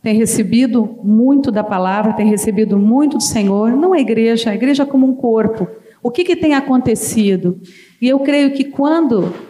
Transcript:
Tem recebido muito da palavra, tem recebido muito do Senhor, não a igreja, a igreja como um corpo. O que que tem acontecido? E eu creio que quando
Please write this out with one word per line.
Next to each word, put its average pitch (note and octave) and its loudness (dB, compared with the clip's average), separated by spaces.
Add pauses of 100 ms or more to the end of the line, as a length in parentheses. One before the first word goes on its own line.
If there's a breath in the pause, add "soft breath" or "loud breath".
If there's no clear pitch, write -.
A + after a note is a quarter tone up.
Tem G#3+ -2
recebido A3 0
muito B3 2
da G#3 -2
palavra, G#3 -2
tem G#3+ 0
recebido G#3 0
muito A#3 2
do A3 -2
Senhor, G#3 0
não E4 2
a E4 2
igreja, A3+ 0
a G3+ -4
igreja C#4 0
como C4+ 2
um C4 0
corpo. A3 -2 (340 loud breath)
O A#3+ -4
que F4 -2
que F4+ 0
tem D#4 0
acontecido? A3 0 (400 loud breath)
E A#3+ 0
eu C4+ 2
creio C#4+ 0
que C4+ -4
quando C#4 0 (160)